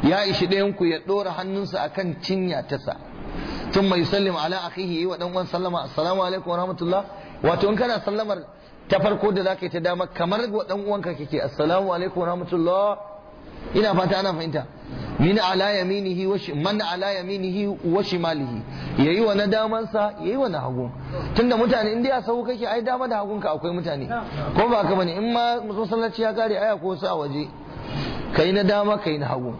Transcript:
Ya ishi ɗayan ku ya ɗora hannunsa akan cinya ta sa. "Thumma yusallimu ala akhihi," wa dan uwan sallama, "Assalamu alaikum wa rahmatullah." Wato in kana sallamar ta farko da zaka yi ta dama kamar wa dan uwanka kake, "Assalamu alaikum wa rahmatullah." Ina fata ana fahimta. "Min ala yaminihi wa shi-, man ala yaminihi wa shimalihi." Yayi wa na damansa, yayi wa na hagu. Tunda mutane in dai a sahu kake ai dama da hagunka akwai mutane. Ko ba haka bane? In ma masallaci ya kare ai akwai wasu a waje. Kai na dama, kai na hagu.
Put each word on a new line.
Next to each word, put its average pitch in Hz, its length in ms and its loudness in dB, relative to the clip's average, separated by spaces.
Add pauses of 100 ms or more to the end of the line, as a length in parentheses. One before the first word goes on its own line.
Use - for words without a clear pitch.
Ya 190 220 4
ishi 185 220 2
ɗayan 196 300 2
ku 180 80 2
ya 160 140 2
ɗora 190 380 0
hannunsa 190 460 -4
akan 175 380 -4
cinya 185 420 0
ta 139 140 -4
sa. - 180 -4 (760)
"Thumma 190 260 4
yusallimu 190 400 2
ala 165 200 -2 (120)
akhihi," 175 360 -2
wa 180 120 -2
dan 175 160 -4
uwan 185 140 0
sallama, 175 360 -2
"Assalamu 170 400 0
alaikum 185 280 -2
wa 175 60 0
rahmatullah." 180 460 0 (400)
Wato 180 260 4
in 214 60 4
kana 240 300 2
sallamar 202 400 -2 (420)
ta 190 120 4
farko 208 340 2
da 190 100 0
zaka 190 220 0
yi 170 40 -2
ta 170 100 -2
dama 175 280 0
kamar 196 440 0
wa 208 120 0
dan 190 220 -2
uwanka 196 300 -2
kake, 143 260 -2
"Assalamu 170 500 2
alaikum 175 300 -2
wa 170 60 0
rahmatullah." 180 680 2 (800)
Ina 208 180 4
fata 185 260 2
ana 196 140 0
fahimta. 156 320 -4 (540)
"Min 196 180 6
ala 190 380 2
yaminihi 190 520 0
wa 196 100 2
shi-, 156 180 -6
man 196 260 0
ala 180 380 -2
yaminihi 190 480 -2 (160)
wa 175 180 2
shimalihi." 160 640 -2 (400)
Yayi 170 160 4
wa 214 160 4
na 202 120 4
damansa, 220 760 2
yayi 208 140 0
wa 269 100 2
na 156 140 -2
hagu. 127 280 -2 (460)
Tunda 240 220 4
mutane 220 340 4
in 233 100 0
dai 269 160 2
a 208 60 -2
sahu 233 240 -2
kake 240 180 -2
ai 226 160 0
dama 254 280 -2
da 220 100 0
hagunka 202 320 -2
akwai 156 240 -2
mutane. 143 320 -4 (480)
Ko 202 140 4
ba 233 120 4
haka 180 140 2
bane? 180 160 2
In 214 220 0
ma 240 260 2
masallaci 220 640 -2
ya 220 120 2
kare 226 240 2
ai 214 140 2
akwai 185 240 -2
wasu 165 100 -6
a 185 140 0
waje. 143 300 -4 (840)
Kai 165 200 4
na 202 100 4
dama, 208 340 4
kai 160 200 -2
na 143 100 -2
hagu. 123 320 -4